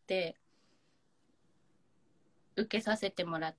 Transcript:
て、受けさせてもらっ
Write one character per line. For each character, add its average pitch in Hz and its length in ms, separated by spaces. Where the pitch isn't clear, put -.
て、 180 300
受 214 220
け 220 40
さ 214 140
せ 196 140
て 180 140
も 170 140
ら 160 120
っ - 80